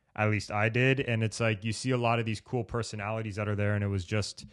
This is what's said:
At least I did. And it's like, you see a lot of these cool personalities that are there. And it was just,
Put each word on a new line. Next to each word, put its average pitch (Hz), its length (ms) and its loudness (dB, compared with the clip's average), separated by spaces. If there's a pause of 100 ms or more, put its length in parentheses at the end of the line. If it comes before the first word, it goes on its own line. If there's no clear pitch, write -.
(140)
At 107 160 2
least 104 220 0
I 104 160 2
did. 127 320 4
And 117 240 0
it's 110 160 -2
like, 110 240 2
you 113 80 -2
see 127 200 -4
a 127 60 2
lot 117 220 2
of 110 60 -2
these 110 160 -4
cool 123 240 -4
personalities 110 720 -6
that 104 100 -2
are 104 80 0
there. 104 200 2
And 101 80 0
it 101 40 0
was 98 160 0
just, - 500 -2